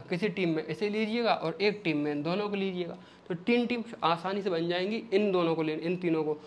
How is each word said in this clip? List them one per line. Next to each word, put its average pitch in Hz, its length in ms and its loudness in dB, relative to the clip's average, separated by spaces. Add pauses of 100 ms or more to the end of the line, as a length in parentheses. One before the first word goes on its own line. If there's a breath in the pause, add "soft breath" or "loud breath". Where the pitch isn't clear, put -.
(100)
किसी 185 200 0
टीम 170 180 0
में 160 160 0
इसे 208 260 -2
लीजिएगा 220 440 2
और 165 260 -4
एक 202 240 2
टीम 156 120 2
में 147 160 2
इन 147 100 -2
दोनों 190 260 0
को 202 80 -2
लीजिएगा, 180 400 -2 (320 loud breath)
तो 180 80 -2
तीन 240 300 2
टीम 240 160 -2 (220)
आसानी 175 380 0
से 196 80 0
बन 170 180 0
जाएंगी 185 340 0 (100)
इन 202 200 4
दोनों 170 220 4
को 160 80 0
ले, 156 120 0
इन 165 220 -2
तीनों 165 280 2
को। 151 120 0 (100)